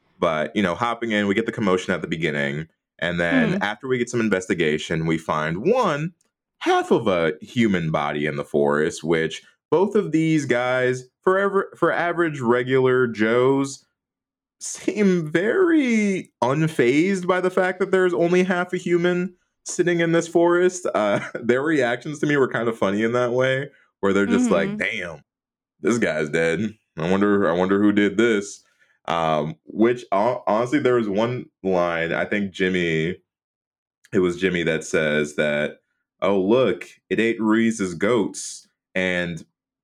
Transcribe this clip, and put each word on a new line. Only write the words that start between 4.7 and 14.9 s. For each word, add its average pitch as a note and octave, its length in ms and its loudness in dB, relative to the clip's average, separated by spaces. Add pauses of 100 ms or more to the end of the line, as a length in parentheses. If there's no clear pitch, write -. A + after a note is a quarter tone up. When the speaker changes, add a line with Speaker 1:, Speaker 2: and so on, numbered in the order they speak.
Speaker 1:
we E2 100 0
find D#2 420 -4
one E3+ 540 0 (460)
half F4+ 320 0
of A#2+ 160 2
a E2+ 340 0
human F#2 520 0
body D2+ 340 -2
in D2 80 -4
the C#2+ 100 -6
forest, D2 600 0
which D#2+ 400 -2 (260)
both F#3+ 240 2
of F#3 160 0
these D#3+ 340 0
guys, B2+ 600 0 (180)
for F#3+ 160 2
ever, G3 380 -2
for E3 160 2
average D#3+ 480 -2
regular B2+ 640 2
Joes, B2 800 2 (720)
seem F#3 720 -2